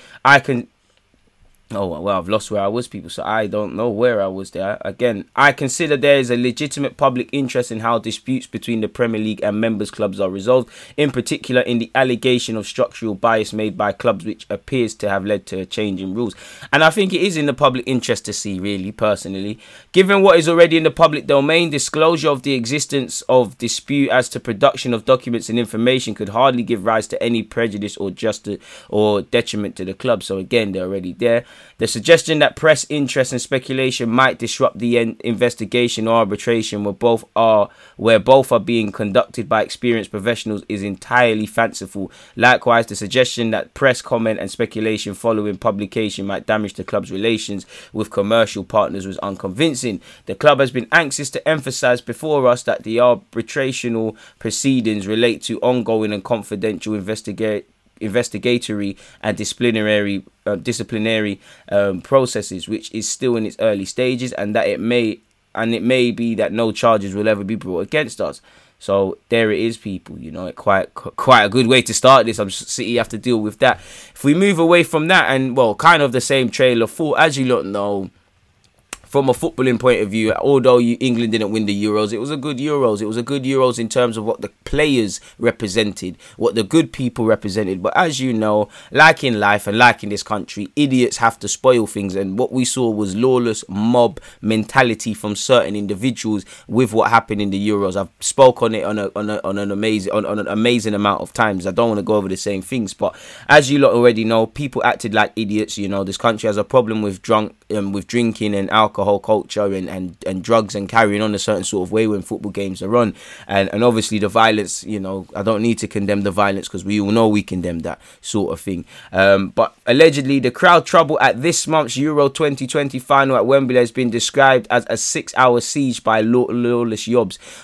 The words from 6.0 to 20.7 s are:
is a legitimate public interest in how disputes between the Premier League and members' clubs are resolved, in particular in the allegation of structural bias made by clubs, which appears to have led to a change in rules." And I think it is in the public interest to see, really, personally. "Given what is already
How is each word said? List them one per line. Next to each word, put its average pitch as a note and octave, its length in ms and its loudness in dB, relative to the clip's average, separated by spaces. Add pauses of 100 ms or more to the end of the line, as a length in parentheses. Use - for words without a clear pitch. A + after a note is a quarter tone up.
is B2 120 -2
a B2 60 0
legitimate B2+ 640 -4
public B2+ 340 0
interest B2+ 400 -4
in A2 80 -8
how A#2 180 0
disputes A#2+ 480 -6
between A2+ 360 -4
the G#2+ 60 -4
Premier A2+ 300 -2
League G#2+ 240 -4
and G#2 160 -2
members' G#2+ 320 -2
clubs G2 300 -4
are F#2+ 80 0
resolved, A2 400 0 (300)
in D3 120 2
particular B2 520 -2
in A#2+ 160 -2
the A#2 160 -4
allegation B2 640 0
of G#2 80 -8
structural - 480 -4
bias A2 400 0
made G#2+ 240 -6
by G#2 120 0
clubs, G2 360 -2
which - 240 -10
appears A2+ 460 -4
to G#2 120 -6
have G2 160 -2
led G2+ 220 -4
to F#2+ 140 -8
a F#2 40 -8
change F#2+ 380 -6
in F#2+ 100 -6
rules." G#2+ 220 -4 (400)
And D3+ 100 6
I - 60 8
think G3 240 -2
it D#3+ 80 0
is F3+ 160 0
in D3 80 0
the C#3 80 0
public B2+ 320 0
interest B2 400 -2
to G#2 80 -8
see, G2 240 -8
really, G2 340 -6
personally. G2+ 640 -4 (340)
"Given G3 280 4
what F#3+ 180 8
is D#3+ 120 2
already E3+ 260 6